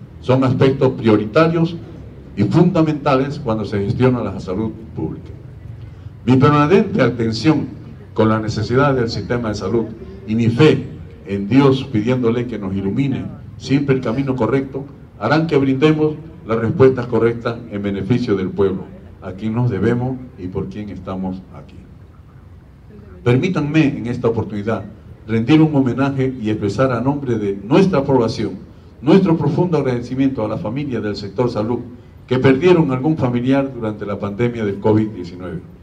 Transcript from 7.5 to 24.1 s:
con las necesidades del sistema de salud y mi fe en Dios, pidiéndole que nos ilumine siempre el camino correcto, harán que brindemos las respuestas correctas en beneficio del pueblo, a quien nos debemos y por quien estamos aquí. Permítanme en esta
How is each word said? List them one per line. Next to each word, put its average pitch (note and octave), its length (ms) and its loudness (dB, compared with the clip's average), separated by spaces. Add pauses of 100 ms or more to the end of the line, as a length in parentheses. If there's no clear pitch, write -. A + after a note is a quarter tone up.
con A2 160 4
las A2 120 2
necesidades B2 580 0
del A2+ 100 0
sistema A2+ 400 -4
de G2+ 60 -4
salud G#2+ 300 -2 (420)
y A2 80 -2
mi A2+ 140 2
fe C3+ 360 4 (400)
en G2 220 -6
Dios, C3 440 4
pidiéndole A#2 560 0
que G#2+ 120 -8
nos F#2+ 160 -6
ilumine G2+ 500 -2 (320)
siempre C3+ 380 0
el B2+ 60 0
camino C3 340 -2
correcto, C3 500 -2 (340)
harán D3+ 280 0
que C#3+ 100 0
brindemos D3+ 580 2 (300)
las A2+ 140 -2
respuestas B2 480 4
correctas A#2 500 0 (140)
en G2+ 100 -6
beneficio G2 540 -2
del F#2+ 140 -2
pueblo, F#2 340 0 (380)
a F#2+ 100 -12
quien A2 240 -8
nos B2 140 0
debemos B2+ 480 -2 (200)
y F2+ 100 -12
por F#2+ 200 -6
quien G#2 220 -10
estamos F#2+ 520 -8 (140)
aquí. - 200 -20 (1500)
Permítanme D3 720 2
en G#2+ 100 -8
esta A#2+ 200 -2